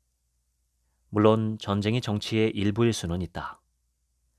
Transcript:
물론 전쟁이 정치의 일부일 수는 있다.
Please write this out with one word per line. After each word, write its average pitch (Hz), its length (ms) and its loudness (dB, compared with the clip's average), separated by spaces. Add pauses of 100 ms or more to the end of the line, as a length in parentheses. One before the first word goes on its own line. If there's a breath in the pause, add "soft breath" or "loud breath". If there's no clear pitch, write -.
(1080)
물론 110 500 4
전쟁이 104 440 -2
정치의 110 480 -2
일부일 107 420 0
수는 90 300 -4
있다. - 360 -10 (800)